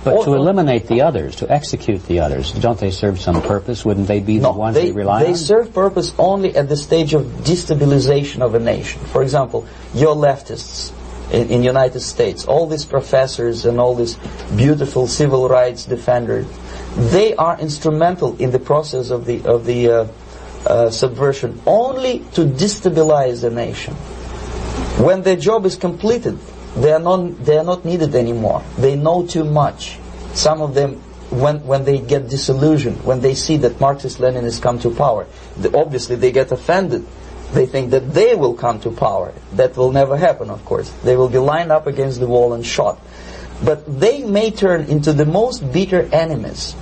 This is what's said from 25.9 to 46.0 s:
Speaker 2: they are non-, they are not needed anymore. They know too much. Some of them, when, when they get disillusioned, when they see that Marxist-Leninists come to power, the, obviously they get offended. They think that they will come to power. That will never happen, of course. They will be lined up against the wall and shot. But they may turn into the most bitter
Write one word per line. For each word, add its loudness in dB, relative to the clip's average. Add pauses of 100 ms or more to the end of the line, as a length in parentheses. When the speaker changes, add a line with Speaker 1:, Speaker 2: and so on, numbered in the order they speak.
Speaker 2:
they 4
are 4
non-, 0
they 4
are 2
not -2
needed 0
anymore. 0 (160)
They 4
know 2
too -2
much. -2 (360)
Some 0
of -4
them, 0 (340)
when, 0
when 0
they 2
get -2
disillusioned, 0
when 0
they 2
see 0
that 0
Marxist-Leninists 0
come 0
to 0
power, 0 (320)
the, 0
obviously 0
they 2
get 2
offended. -2 (480)
They 4
think -2
that 0
they 4
will 2
come -2
to -4
power. -2 (200)
That 2
will 2
never 2
happen, 0
of -12
course. -4 (140)
They 4
will 4
be 2
lined 0
up 2
against -4
the 0
wall 4
and -6
shot. -2 (640)
But -2
they 2
may 0
turn 0
into 2
the 4
most 0
bitter 2 (120)